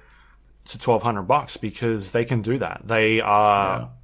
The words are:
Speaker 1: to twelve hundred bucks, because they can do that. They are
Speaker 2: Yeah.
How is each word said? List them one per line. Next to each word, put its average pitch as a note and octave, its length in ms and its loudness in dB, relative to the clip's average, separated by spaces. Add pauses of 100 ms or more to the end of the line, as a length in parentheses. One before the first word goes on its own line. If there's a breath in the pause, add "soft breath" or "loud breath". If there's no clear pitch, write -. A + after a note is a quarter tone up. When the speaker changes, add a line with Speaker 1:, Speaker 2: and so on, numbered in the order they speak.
(640 soft breath)
Speaker 1:
to - 140 -14
twelve A2+ 240 2
hundred G#2 200 -2
bucks, C3 340 0
because A2 540 -4
they A#2+ 120 0
can A#2+ 200 -2
do B2 160 -2
that. F2+ 260 -6
They A2 340 2
are G#2 600 4
Speaker 2:
Yeah. A#2+ 80 -10 (160)